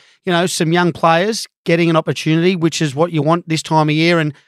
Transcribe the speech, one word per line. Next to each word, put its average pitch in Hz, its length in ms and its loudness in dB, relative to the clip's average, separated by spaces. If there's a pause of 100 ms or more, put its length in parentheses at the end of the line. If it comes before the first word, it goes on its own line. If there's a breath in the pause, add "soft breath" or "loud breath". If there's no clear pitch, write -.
(240 soft breath)
you 185 80 -2
know, 175 140 2
some 165 260 -2
young 175 220 2
players 175 520 0 (200)
getting 165 240 2
an 160 60 2
opportunity, 165 600 0
which 160 240 -2
is 151 140 -2
what 165 180 0
you 156 80 -2
want 165 260 0
this 160 160 -4
time 156 280 0
of 151 40 0
year, 165 240 2
and 151 140 -2 (160 soft breath)